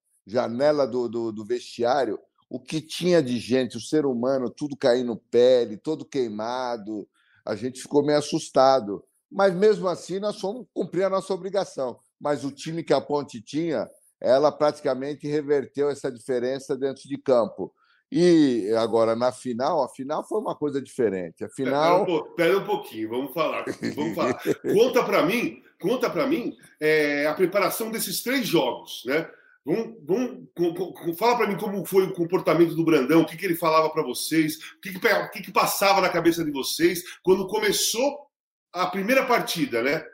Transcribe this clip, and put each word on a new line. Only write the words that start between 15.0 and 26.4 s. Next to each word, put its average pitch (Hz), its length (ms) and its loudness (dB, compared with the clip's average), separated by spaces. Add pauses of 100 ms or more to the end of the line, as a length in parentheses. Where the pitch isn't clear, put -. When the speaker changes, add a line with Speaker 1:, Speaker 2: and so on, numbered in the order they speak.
Speaker 1:
reverteu 143 600 0
essa 139 240 -6
diferença 127 640 -4
dentro 135 320 -6
de 139 80 -6
campo. 110 560 0 (400)
E 147 640 6
agora, 113 380 4
na 123 160 0
final, 127 540 -2
a - 40 -4
final 147 380 -6
foi - 140 -4
uma 175 160 -6
coisa 139 260 -4
diferente. 95 640 -2
A 101 40 -10
final 147 560 2
Speaker 2:
Pera, - 20 0
pera 170 120 -2
um 147 60 -6
po-, - 100 -18
pera 170 240 2
um 180 60 -4
pouquinho, 113 440 -6
vamos 127 240 -4
falar, 139 320 -4 (300)
vamos 156 220 -4
falar. 135 180 -2
Speaker 1:
<laughs> - 400 -2
Speaker 2:
Conta 247 300 4
pra 196 180 2
mim, 240 400 -2 (180)
conta 214 300 0
pra 147 160 -2
mim, 165 300 -2 (240)